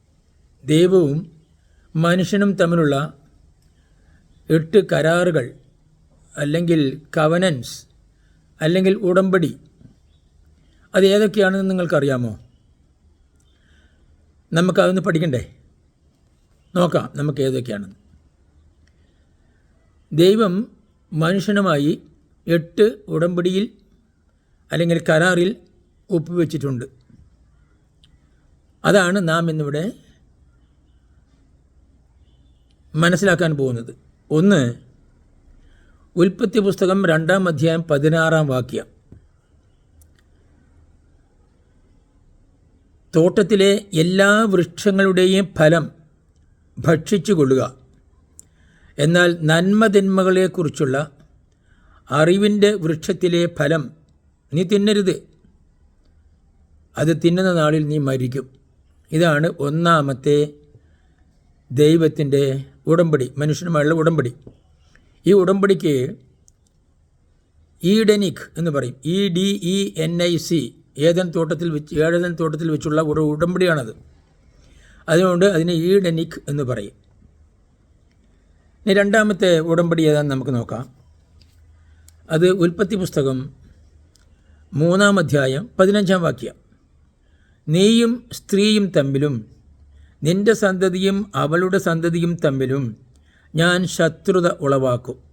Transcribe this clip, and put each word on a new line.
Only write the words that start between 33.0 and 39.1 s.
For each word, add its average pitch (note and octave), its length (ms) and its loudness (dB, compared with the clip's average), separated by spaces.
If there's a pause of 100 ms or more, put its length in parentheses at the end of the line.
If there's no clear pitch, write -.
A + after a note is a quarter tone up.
പോകുന്നത്. B2 380 -4 (360)
ഒന്ന്, D3+ 440 2 (1400)
ഉൽപ്പത്തി F#3+ 420 0
പുസ്തകം G3 480 0
രണ്ടാം E3+ 420 0
അധ്യായം D#3+ 360 -2
പതിനാറാം D#3 600 0
വാക്യം. B2+ 400 -6 (4000)